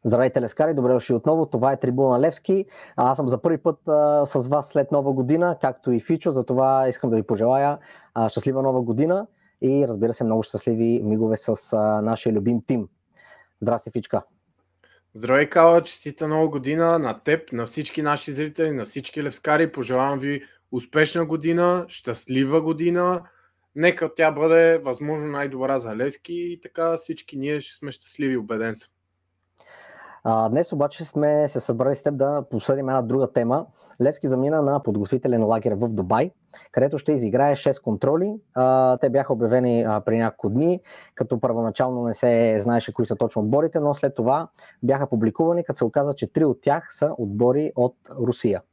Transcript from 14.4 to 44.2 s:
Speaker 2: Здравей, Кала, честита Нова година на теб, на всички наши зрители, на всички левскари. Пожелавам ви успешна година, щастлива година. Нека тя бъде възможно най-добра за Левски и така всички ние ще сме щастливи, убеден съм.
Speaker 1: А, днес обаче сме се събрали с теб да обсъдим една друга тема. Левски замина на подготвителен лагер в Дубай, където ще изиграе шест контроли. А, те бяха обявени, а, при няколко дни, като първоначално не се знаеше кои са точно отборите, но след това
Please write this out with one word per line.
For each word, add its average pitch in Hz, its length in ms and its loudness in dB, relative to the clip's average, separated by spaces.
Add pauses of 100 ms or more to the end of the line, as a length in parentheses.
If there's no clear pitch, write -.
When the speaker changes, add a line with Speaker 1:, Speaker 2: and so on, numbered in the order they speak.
Speaker 2:
Здравей, 131 340 2
Кала, 170 340 6
честита 151 460 -10
Нова 156 200 0
година 156 500 0
на 120 220 -6
теб, - 320 -2
на 117 140 -6
всички 151 360 -8
наши 147 300 -2
зрители, 151 380 -4
на 123 140 -6
всички - 380 -10
левскари. 151 500 0
Пожелавам 131 460 -2
ви 139 240 -6 (300)
успешна 156 520 0
година, 170 640 0
щастлива 131 720 -2
година. 175 640 -2 (540)
Нека 165 380 0
тя 156 160 4
бъде 165 480 4
възможно 147 480 -4
най-добра 139 520 -2
за 113 180 -6
Левски 139 380 -6
и 175 260 -8
така 165 360 -2
всички 156 400 -12
ние 143 240 -4
ще - 160 -20
сме 143 160 -14
щастливи, 135 440 -4
убеден 110 380 -4
съм. - 160 -18 (1400)
Speaker 1:
А, 113 220 2
днес 151 240 0
обаче 147 320 -4
сме 147 440 0
се 135 120 -4
събрали 127 360 -2
с - 60 -18
теб 147 140 -2
да 139 360 0
обсъдим 135 360 -2
една 131 140 2
друга 127 300 0
тема. 127 340 0 (360)
Левски 147 260 0
замина 139 340 2
на 139 200 0
подготвителен 113 600 0
лагер 110 280 0
в 110 160 -2
Дубай, 110 420 0 (420)
където 143 260 0
ще 156 140 -2
изиграе 131 440 2
шест - 260 -2
контроли. 156 520 0 (200)
А, 127 420 4
те 131 140 0
бяха 135 220 0
обявени, 120 500 2
а, 107 180 0
при 113 180 0
няколко 113 320 -2
дни, 165 300 0 (340)
като 117 260 -4
първоначално 120 640 -2
не 113 100 -2
се 117 460 2
знаеше 117 320 -2
кои 117 140 -2
са 104 100 -4
точно 113 260 -2
отборите, 151 380 0
но 147 140 0
след 143 200 -2
това 135 340 0 (340)